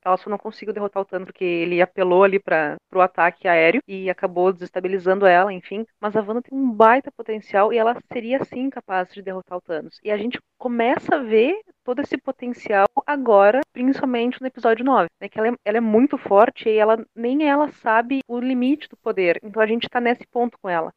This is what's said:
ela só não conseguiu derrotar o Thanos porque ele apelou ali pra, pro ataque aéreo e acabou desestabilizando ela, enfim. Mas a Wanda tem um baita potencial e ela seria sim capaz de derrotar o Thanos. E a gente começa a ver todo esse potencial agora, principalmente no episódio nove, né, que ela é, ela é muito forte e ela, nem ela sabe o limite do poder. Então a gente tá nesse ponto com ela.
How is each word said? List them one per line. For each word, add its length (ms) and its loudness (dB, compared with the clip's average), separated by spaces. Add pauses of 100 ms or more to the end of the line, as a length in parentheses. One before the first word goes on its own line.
ela 120 2
só 120 -14
não 80 -4
conseguiu 360 -10
derrotar 280 -6
o 40 -10
Thanos 200 -10
porque 180 -10
ele 380 -2
apelou 420 2
ali 160 4
pra, 360 -2 (140)
pro 120 0
ataque 460 0
aéreo 400 4
e 220 -8
acabou 440 -2
desestabilizando 720 -2
ela, 260 6
enfim. 340 -10 (140)
Mas 160 -6
a 60 2
Wanda 200 -6
tem 160 -12
um 140 0
baita 400 4
potencial 640 -2
e 40 0
ela 200 0 (140)
seria 340 -4
sim 240 -8
capaz 440 -6
de 80 -16
derrotar 360 -10
o 40 -10
Thanos. 420 -10
E 80 -6
a 60 0
gente 220 -6 (180)
começa 580 -2
a 40 -2
ver 400 2 (240)
todo 180 -4
esse 160 -4
potencial 720 -2 (180)
agora, 560 4 (120)
principalmente 680 -2
no 60 -8
episódio 380 -2
nove, 220 2 (140)
né, 60 -12
que 100 -14
ela 120 0
é, 40 -2 (120)
ela 120 0
é 40 0
muito 360 2
forte 520 2
e 80 2
ela, 280 2 (100)
nem 320 -2
ela 260 0
sabe 540 -2
o 120 -6
limite 480 -2
do 100 -20
poder. 460 -2
Então 180 -4
a 60 4
gente 220 -4
tá 100 -4
nesse 260 -2
ponto 340 -4
com 80 -10
ela. 300 -4